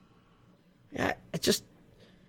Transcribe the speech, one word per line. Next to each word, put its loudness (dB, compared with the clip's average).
Yeah, 0
I -4
just, 2